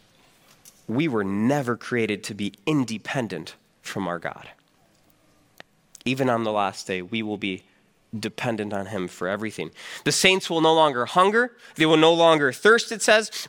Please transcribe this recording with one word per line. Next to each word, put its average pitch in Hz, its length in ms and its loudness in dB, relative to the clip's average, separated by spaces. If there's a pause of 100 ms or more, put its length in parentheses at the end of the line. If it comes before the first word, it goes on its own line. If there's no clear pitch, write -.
(880)
We 131 180 0
were 113 160 0
never 113 540 0
created 107 480 -2
to 110 100 -10
be 98 200 -6 (120)
independent 113 880 -4 (280)
from 98 260 -6
our 87 100 -4
God. - 300 -12 (1600)
Even 127 260 0
on 117 120 0
the 110 100 -2
last 101 340 -2
day, 92 160 -4
we 110 200 -6
will 107 140 -6
be 95 280 -8 (540)
dependent 107 540 -6
on 98 140 -6
him 95 220 -6
for 90 200 -8
everything. 101 420 -6 (340)
The 143 80 0
saints 190 360 2
will 165 140 0
no 160 100 6
longer 147 320 4
hunger. 208 500 2 (200)
They 156 100 2
will 156 140 6
no 160 160 8
longer 160 360 4
thirst, 220 420 2
it 214 100 -6
says. 220 280 4 (180)